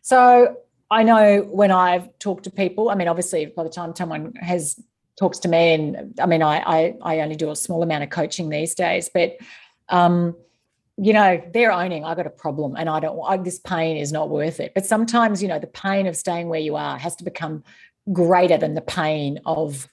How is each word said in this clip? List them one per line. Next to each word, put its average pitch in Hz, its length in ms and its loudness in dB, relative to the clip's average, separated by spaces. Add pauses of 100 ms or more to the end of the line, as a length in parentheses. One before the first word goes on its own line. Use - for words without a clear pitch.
So 247 540 6 (340)
I 220 140 4
know 214 380 6
when 196 280 2
I've 180 480 0
talked 185 260 -6
to 190 60 -10
people, 202 400 -2
I 202 60 -2
mean, 175 100 0
obviously 170 400 -2
by 165 160 -10
the 160 80 -6
time 170 240 -12
someone 160 460 -8
has, 170 400 -4 (380)
talks 185 220 0
to - 80 -2
me, 170 260 4
and - 460 -6
I 165 60 0
mean, 165 160 2
I, 151 160 2
I, 165 440 0
I 160 180 -2
only 151 160 -4
do 156 140 -4
a 151 60 -8
small 170 260 -4
amount 151 220 -2
of 139 60 -12
coaching 165 380 -4
these 151 260 -4
days, 175 380 -2
but, 185 240 0 (540)
um, 175 440 4 (680)
you 208 120 4
know, 190 260 4 (140)
they're 226 180 4
owning, 175 320 -4
"I 165 100 -6
got 170 120 -6
a 151 40 -10
problem 143 460 -6
and 160 140 -4
I 156 100 -2
don't, 156 240 -6
I, 190 140 0
this 185 200 -8
pain 165 380 -4
is 147 160 -6
not 151 160 -4
worth 151 320 -4
it." 143 140 -8
But 190 100 -2
sometimes, 226 560 0
you 196 80 -4
know, 160 100 -4
the 160 80 -10
pain 196 400 -4
of 170 80 -4
staying 170 360 -6
where 160 100 -4
you 151 160 -4
are 143 220 -6
has 165 180 -10
to - 80 -18
become 156 400 -10 (480)
greater 175 460 4
than 151 160 -2
the 156 80 -6
pain 151 640 -4
of 151 460 -6